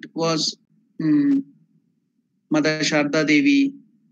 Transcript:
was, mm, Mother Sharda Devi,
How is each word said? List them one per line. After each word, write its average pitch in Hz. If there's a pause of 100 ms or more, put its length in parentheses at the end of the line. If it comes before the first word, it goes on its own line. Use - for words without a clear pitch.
(140)
was, 165 (440)
mm, 143 (1080)
Mother 156
Sharda 151
Devi, 139 (380)